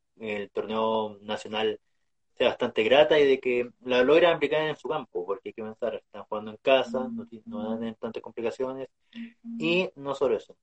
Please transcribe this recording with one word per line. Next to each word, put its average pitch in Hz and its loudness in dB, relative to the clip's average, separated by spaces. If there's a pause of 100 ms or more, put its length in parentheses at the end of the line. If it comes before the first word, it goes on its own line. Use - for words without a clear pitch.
(180)
el, 113 -10
el 101 -6
torneo 110 -2
nacional 107 -4 (580)
sea 123 4
bastante 113 0
grata 147 6
y 147 6
de 131 4
que 123 -2 (140)
la 123 2
logran 165 6
aplicar 151 0
en 156 -4
su - -10
campo, 127 -6
porque 98 -8
hay - -12
que 113 -12
pensar, 107 -6
están 98 -14
jugando 107 -8
en 107 -16
casa, 127 2
no 113 -8
ti-, 110 -16
no 113 -10
van 107 -4
a - -4
tener 113 -8
tantas 113 -8
complicaciones, 131 -6 (680)
y 175 0
no 139 -6
solo 120 2
eso, - -8